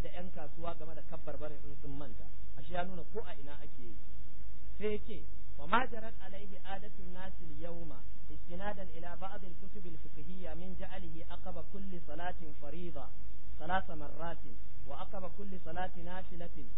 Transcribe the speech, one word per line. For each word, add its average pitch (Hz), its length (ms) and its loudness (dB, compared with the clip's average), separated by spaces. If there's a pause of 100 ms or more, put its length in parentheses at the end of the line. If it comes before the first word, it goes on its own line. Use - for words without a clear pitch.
da 165 80 0
ƴan 180 240 0
kasuwa 165 400 0
game 160 200 0
da 151 80 0
kabbar 151 360 0
barin 147 260 0
in 143 180 0
sun 143 140 0
manta. 143 300 0 (320)
Ashe 139 160 0
ya 175 100 0
nuna 180 180 0 (100)
ko 214 100 0
a - 120 0
ina 143 200 0
ake - 280 0
yi. 113 120 0 (840)
Sai 208 140 0
ya 208 140 0
ce, 185 160 0 (340)
"Wa 143 100 0
ma 226 200 0
jarat 226 340 0
alaihi 190 440 0
adatun 190 480 0
nasi 185 340 0
al-yawma 160 560 0 (260)
istinadan 185 680 0
ila 170 200 0
ba'd 185 280 0
al-kutub 185 420 0
al-fiqhiyya 160 720 0
min 185 200 0
ja'alihi 180 540 0
aqaba 170 400 0
kulli 196 360 0
salatin 160 540 0
fariida 147 480 0 (520)
ثلاث 185 300 0
مرات 151 500 0 (480)
وعقب 185 360 0 (120)
كل 196 240 0
صلاة 180 340 0
نافلة 175 600 0 (220)